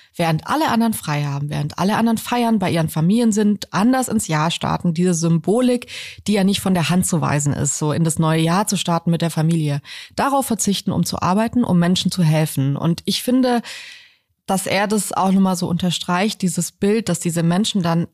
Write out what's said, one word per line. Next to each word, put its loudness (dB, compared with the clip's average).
während -2
alle 0
anderen 2
frei -4
haben, -4
während -6
alle 0
anderen 2
feiern, 0
bei 0
ihren 2
Familien 2
sind, 0
anders 2
ins -2
Jahr 0
starten, -2
diese 2
Symbolik, 2
die 0
ja 2
nicht 0
von 0
der 0
Hand 2
zu 0
weisen 0
ist, -2
so -2
in 2
das -2
neue 2
Jahr 2
zu -4
starten 0
mit 0
der 0
Familie, 0
darauf 0
verzichten, -2
um 0
zu -6
arbeiten, 0
um 2
Menschen 2
zu 0
helfen. 2
Und -2
ich -4
finde, 2
dass -2
er 0
das -2
auch 2
nochmal 4
so -4
unterstreicht, -2
dieses -2
Bild, 0
dass 0
diese -2
Menschen 0
dann 0